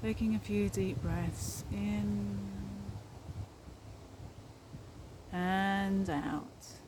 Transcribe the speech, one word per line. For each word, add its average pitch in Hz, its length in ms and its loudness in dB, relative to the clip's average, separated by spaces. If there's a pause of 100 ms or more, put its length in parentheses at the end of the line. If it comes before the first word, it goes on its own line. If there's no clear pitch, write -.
taking 220 320 4
a 214 40 4
few 208 320 4
deep 190 320 2
breaths 170 680 0
in 202 680 2 (3000)
and 196 760 4
out. 147 580 -2 (220)